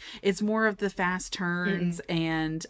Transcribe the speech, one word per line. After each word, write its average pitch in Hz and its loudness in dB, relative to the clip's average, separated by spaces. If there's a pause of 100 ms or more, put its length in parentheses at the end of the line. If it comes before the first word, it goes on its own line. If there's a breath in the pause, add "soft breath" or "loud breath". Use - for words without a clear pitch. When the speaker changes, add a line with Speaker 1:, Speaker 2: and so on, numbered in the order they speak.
(240 loud breath)
Speaker 1:
It's 196 2
more 220 4
of 208 2
the 202 -2
fast 185 0
turns, 175 0
Speaker 2:
Mm-mm. 175 0
Speaker 1:
and 160 0